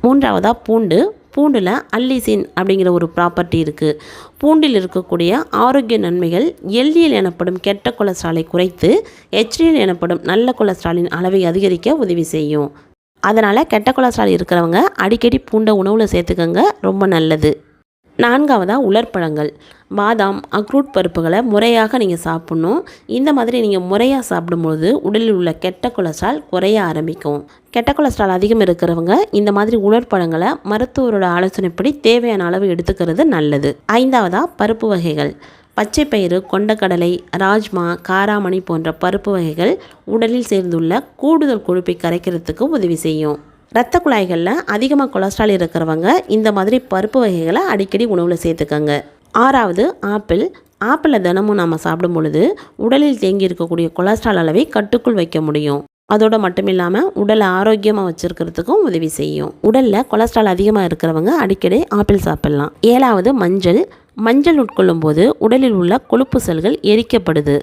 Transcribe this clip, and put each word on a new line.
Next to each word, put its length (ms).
மூன்றாவதா 480
பூண்டு. 320
பூண்டுல 340
அல்லிசின் 460
அப்படிங்கிற 400
ஒரு 180
ப்ராப்பர்ட்டி 500
இருக்கு. 240
பூண்டில் 380
இருக்கக்கூடிய 600
ஆரோக்கிய 420
நன்மைகள் 400
எல் 140
டி 120
எல் 140
எனப்படும் 360
கெட்ட 320
கொலஸ்ட்ராலை 520
குறைத்து 400
எச் 160
டி 120
எல் 160
எனப்படும் 360
நல்ல 280
கொலஸ்ட்ராலின் 580
அளவை 240
அதிகரிக்க 540
உதவி 300
செய்யும். 360
அதனால 260
கெட்ட 240
கொலஸ்ட்ரால் 400
இருக்கிறவங்க 420
அடிக்கடி 340
பூண்டை 220
உணவுல 220
சேர்த்துக்கங்க, 460
ரொம்ப 180
நல்லது. 340
நான்காவதா 520
உலர்பழங்கள். 600
பாதாம், 420
அக்ரூட் 380
பருப்புகளை 440
முறையாக 500
நீங்க 240
சாப்பிடணும். 560
இந்த 200
மாதிரி 260
நீங்க 160
முறையா 280
சாப்பிடும்போது 580
உடலில் 300
உள்ள 140
கெட்ட 320
கொலஸ்ட்ரால் 440
குறைய 260
ஆரம்பிக்கும். 500
கெட்ட 220
கொலஸ்ட்ரால் 400
அதிகம் 280
இருக்கிறவங்க 500
இந்த 180
மாதிரி 200
உலர்பழங்களை 600
மருத்துவரோட 540
ஆலோசனைப்படி 540
தேவையான 420
அளவு 240
எடுத்துக்கிறது 520
நல்லது. 360
ஐந்தாவதா 420
பருப்பு 320
வகைகள். 400
பச்சை 320
பயிறு, 280
கொண்டக்கடலை, 600
ராஜ்மா, 440
காராமணி 500
போன்ற 220
பருப்பு 320
வகைகள் 360
உடலில் 360
சேர்ந்துள்ள 500
கூடுதல் 460
கொழுப்பை 340
கரைக்கிறதுக்கு 640
உதவி 300
செய்யும். 320
இரத்த 300
குழாய்கள்ல 460
அதிகமா 400
கொலஸ்ட்ரால் 420
இருக்கிறவங்க 520
இந்த 220
மாதிரி 200
பருப்பு 320
வகைகளை 380
அடிக்கடி 400
உணவுல 300
சேர்த்துக்கங்க. 480
ஆறாவது 400
ஆப்பிள். 280
ஆப்பிளை 360
தினமும் 360
நாம 240
சாப்பிடும் 320
பொழுது 260
உடலில் 380
தேங்கி 240
இருக்கக்கூடிய 400
கொலஸ்ட்ரால் 460
அளவை 220
கட்டுக்குள் 460
வைக்க 260
முடியும். 340
அதோட 220
மட்டும் 280
இல்லாம 300
உடலை 240
ஆரோக்கியமா 540
வச்சிருக்கிறதுக்கும் 800
உதவி 260
செய்யும். 340
உடல்ல 440
கொலஸ்ட்ரால் 420
அதிகமா 260
இருக்கிறவங்க 420
அடிக்கடி 380
ஆப்பிள் 300
சாப்பிடலாம். 440
ஏழாவது 360
மஞ்சள். 400
மஞ்சள் 360
உட்கொள்ளும் 400
போது 200
உடலில் 360
உள்ள 120
கொழுப்பு 360
செல்கள் 300
எரிக்கப்படுது. 680